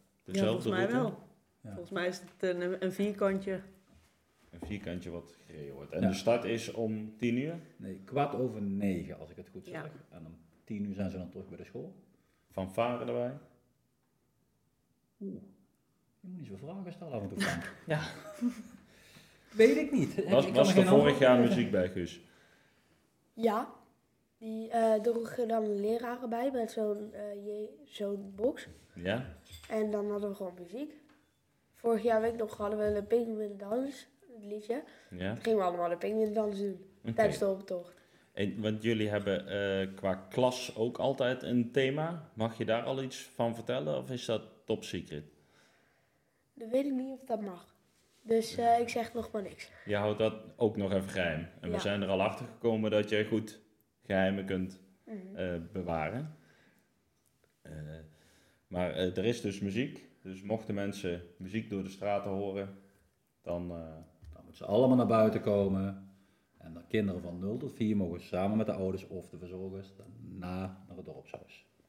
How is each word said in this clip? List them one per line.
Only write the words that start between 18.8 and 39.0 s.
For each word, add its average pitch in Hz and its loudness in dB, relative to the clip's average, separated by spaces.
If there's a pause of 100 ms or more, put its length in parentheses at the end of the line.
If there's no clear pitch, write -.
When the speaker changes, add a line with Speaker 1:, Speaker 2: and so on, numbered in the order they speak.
Speaker 3:
Weet 233 8
ik 311 0
niet. 214 2 (140)
Speaker 1:
Was, 190 8
Speaker 3:
Ik - -2
kan - 10
Speaker 1:
was 196 8
Speaker 3:
er 190 8
Speaker 1:
er - 10
Speaker 3:
geen - 10
Speaker 1:
vorig - - (160)
Speaker 3:
antwoord 143 6
Speaker 1:
jaar 127 10
Speaker 3:
op 120 8
geven. 110 6
Speaker 1:
muziek 107 2
bij, 92 4
Guus? 87 -6 (1120)
Speaker 4:
Ja. 226 2 (680)
Die, 220 -8
eh, 226 6
droegen 226 0
dan 214 2
leraren 240 -2
bij 240 0
met 233 -2
zo'n, 214 -2
eh, 208 -8 (120)
je-, 208 -6 (140)
zo'n 202 -6
box. 220 -2 (260)
Speaker 1:
Ja. 101 -2 (340)
Speaker 4:
En 214 0
dan 208 -2
hadden 208 -2
we 196 -6
gewoon 185 -8
muziek. 247 -10 (840)
Vorig 226 0
jaar, 226 4
weet 233 0
ik 233 -8
nog, 214 -4
hadden 208 -2
we 208 2
de 202 0
Penguin 214 0
Dans, 240 -4 (280)
het 214 -18
liedje. 214 -6 (260)
Speaker 1:
Ja. 92 -4
Speaker 4:
Toen - -10
gingen 220 4
we 190 2
allemaal 175 0
de 175 0
Penguin 214 0
Dans 208 0
doen 196 -4 (180)
Speaker 1:
Oké. 117 -4
Speaker 4:
tijdens 220 4
de 202 2
optocht. 190 -4 (380)
Speaker 1:
En, 104 -2
want 107 0
jullie 110 2